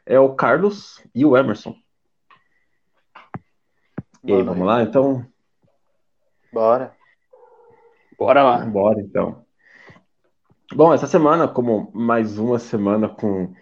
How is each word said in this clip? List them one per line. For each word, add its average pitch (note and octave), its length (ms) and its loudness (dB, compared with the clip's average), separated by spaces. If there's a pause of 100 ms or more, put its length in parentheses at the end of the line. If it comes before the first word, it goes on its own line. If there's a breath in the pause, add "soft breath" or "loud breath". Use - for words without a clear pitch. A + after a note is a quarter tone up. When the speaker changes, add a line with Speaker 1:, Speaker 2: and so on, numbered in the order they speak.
Speaker 1:
é C3 140 2
o C3+ 160 2
Carlos E3+ 680 -2 (140)
e B2 80 0
o C3 140 4
Emerson. A#2 360 -4 (2500)
E G2 120 -2
aí, F#2+ 100 2
Speaker 2:
Boa - 0 -
Speaker 1:
vamos F2+ 160 -6
Speaker 2:
noite. F2+ 80 -2
Speaker 1:
lá, A#2 160 2
então? C3+ 420 0 (1300)
Speaker 2:
Bora. A#2+ 400 0 (1200)
Speaker 3:
Bora C3 280 4
lá. B2 160 4
Speaker 1:
Bora, G#2+ 420 0
então. F#2+ 420 -6 (1300 soft breath)
Bom, D#3 200 4
essa C3 140 -2
semana, D#3 380 2
como A#2+ 480 -4
mais A#2 440 -2
uma A#2+ 200 -2
semana G#2+ 520 -2
com F#2+ 420 -6 (100)